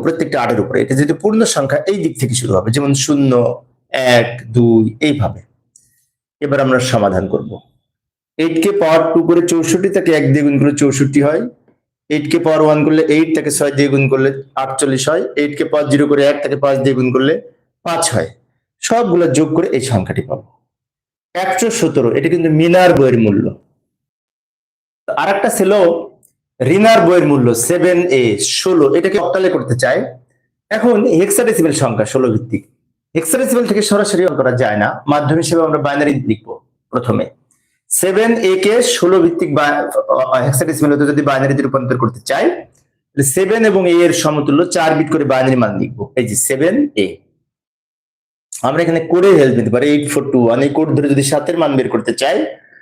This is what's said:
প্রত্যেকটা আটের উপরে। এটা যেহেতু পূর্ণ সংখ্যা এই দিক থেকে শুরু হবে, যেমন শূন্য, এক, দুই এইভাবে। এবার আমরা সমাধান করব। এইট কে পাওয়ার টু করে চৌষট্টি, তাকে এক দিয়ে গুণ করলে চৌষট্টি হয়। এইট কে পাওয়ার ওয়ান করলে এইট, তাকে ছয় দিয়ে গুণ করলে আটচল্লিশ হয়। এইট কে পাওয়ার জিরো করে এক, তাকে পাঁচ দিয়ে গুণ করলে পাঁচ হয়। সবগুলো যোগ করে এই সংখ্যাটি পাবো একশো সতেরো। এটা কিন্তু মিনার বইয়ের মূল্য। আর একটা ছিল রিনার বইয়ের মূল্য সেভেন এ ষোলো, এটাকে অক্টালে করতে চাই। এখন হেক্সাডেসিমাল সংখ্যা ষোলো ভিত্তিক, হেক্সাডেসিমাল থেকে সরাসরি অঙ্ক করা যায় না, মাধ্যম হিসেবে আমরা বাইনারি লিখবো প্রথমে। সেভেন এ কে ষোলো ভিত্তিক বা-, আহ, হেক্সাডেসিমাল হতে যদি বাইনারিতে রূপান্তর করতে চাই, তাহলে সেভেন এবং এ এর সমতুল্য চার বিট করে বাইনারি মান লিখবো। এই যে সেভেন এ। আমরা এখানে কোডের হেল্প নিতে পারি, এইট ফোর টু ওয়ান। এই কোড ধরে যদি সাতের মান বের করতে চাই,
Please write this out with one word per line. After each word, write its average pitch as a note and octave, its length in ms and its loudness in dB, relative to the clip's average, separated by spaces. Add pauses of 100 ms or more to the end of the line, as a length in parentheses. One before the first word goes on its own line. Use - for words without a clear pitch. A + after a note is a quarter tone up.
প্রত্যেকটা - 380 -4
আটের A#2 220 -2
উপরে। - 160 -4
এটা A#2 180 -2
যেহেতু D3 240 0
পূর্ণ G#3+ 180 0 (140)
সংখ্যা C#3+ 240 -2 (120)
এই G3+ 140 -2
দিক D#3 160 -2
থেকে B2+ 200 -2
শুরু A2+ 140 -4
হবে, F#2+ 220 0
যেমন C#3+ 140 0 (140)
শূন্য, C#3 280 2 (840)
এক, A2+ 120 2 (280)
দুই A#2 260 4 (240)
এইভাবে। C#3 340 -2 (1000)
এবার C#3+ 240 -2
আমরা B2+ 140 2 (140)
সমাধান G2 420 0
করব। - 180 -6 (840)
এইট E3 260 -2
কে G3+ 60 2 (120)
পাওয়ার D#3+ 200 4 (100)
টু E3+ 160 2
করে E3+ 140 4 (100)
চৌষট্টি, E3+ 440 0
তাকে F3+ 220 0
এক C#3+ 140 0
দিয়ে D3 140 2
গুণ C#3+ 120 0
করলে C#3+ 240 2
চৌষট্টি C3+ 440 2
হয়। D#3+ 140 0 (720)
এইট D3+ 220 -2
কে E3+ 120 2
পাওয়ার D#3+ 180 2
ওয়ান D3+ 240 4
করলে D#3 160 2 (140)
এইট, D#3+ 200 2
তাকে D3+ 220 -2
ছয় C#3+ 200 0
দিয়ে C#3+ 160 2
গুণ C#3 180 2
করলে C3+ 180 2 (320)
আটচল্লিশ C3+ 480 -2
হয়। E3 120 0 (180)
এইট D3 180 -4
কে D#3+ 120 -2
পাওয়ার D3 220 0
জিরো C#3+ 180 2
করে C#3+ 200 2
এক, D3 120 -2
তাকে C#3 220 -4
পাঁচ C#3 200 2
দিয়ে C3+ 140 2
গুণ B2+ 140 0
করলে C3+ 220 0 (500)
পাঁচ E3+ 180 -4 (120)
হয়। E2 140 -2 (540)
সবগুলো G3 420 0 (140)
যোগ D#3 180 2
করে E3+ 200 0
এই B2 140 -2
সংখ্যাটি - 380 -2
পাবো - 180 -10 (880)
একশো F#3+ 340 -2 (100)
সতেরো। C#3 300 0 (100)
এটা C#3+ 160 -2
কিন্তু E3+ 140 0 (120)
মিনার F3 380 4
বইয়ের C3 260 4
মূল্য। G#2+ 200 2 (1600)
আর D3+ 260 -4
একটা G3+ 140 0 (100)
ছিল F#3+ 140 2 (880)
রিনার G3+ 460 4
বইয়ের E3+ 240 4
মূল্য C3 160 2 (220)
সেভেন F3 300 2 (200)
এ B2 40 2 (360)
ষোলো, E3+ 280 2 (120)
এটাকে F#3+ 260 0
অক্টালে F#3+ 300 -2
করতে C3 280 -4
চাই। C3 160 0 (720)
এখন A3 260 2 (240)
হেক্সাডেসিমাল F#3+ 600 0
সংখ্যা A2 300 -2
ষোলো B2+ 220 0
ভিত্তিক, - 280 -6 (520)
হেক্সাডেসিমাল A#3+ 560 -2
থেকে G#3 200 0
সরাসরি G3+ 340 0
অঙ্ক D3+ 160 0
করা B2+ 120 2 (100)
যায় G#2 200 0
না, G#2+ 60 2 (240)
মাধ্যম D3 300 0
হিসেবে E3 240 0
আমরা D3+ 200 -2
বাইনারি D3 260 0 (180)
লিখবো - 240 -6 (380)
প্রথমে। A#2+ 340 -4 (640)
সেভেন G#3+ 460 0
এ F#3+ 260 0
কে A3 200 2
ষোলো F3+ 400 2
ভিত্তিক E3 320 0
বা-, D3 360 0 (220)
আহ, C3 300 0
হেক্সাডেসিমাল D3 500 0
হতে D3 200 0
যদি D3 100 0
বাইনারিতে C3+ 400 0
রূপান্তর B2+ 360 -4
করতে A#2+ 220 -4
চাই, F3 300 -2
তাহলে - 720 -10
সেভেন G3 420 0
এবং F#3+ 260 2
এ E3+ 140 4
এর D#3+ 80 4
সমতুল্য D3+ 540 0
চার E3 280 0
বিট D#3 180 -2
করে D3+ 120 0
বাইনারি C3 320 2
মান A2 220 0
লিখবো। - 380 -8
এই A#2 120 -2
যে G#2 60 -6
সেভেন F3 640 -2
এ। G2 200 -2 (1500)
আমরা D3 200 0
এখানে E3 180 0
কোডের F3+ 340 2
হেল্প C3+ 220 4
নিতে A2 140 0
পারি, B2 180 0
এইট D3 220 0
ফোর - 220 -2
টু B2 140 2
ওয়ান। A#2+ 160 2
এই C#3+ 60 0
কোড D3 280 -2
ধরে C#3+ 120 0
যদি C#3 140 2
সাতের D3+ 360 -2
মান D3+ 180 0
বের B2 120 0
করতে A#2 260 -4
চাই, F3+ 420 -2 (260)